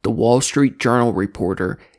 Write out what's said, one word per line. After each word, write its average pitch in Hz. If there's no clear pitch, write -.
the -
Wall 117
Street -
Journal 120
reporter 92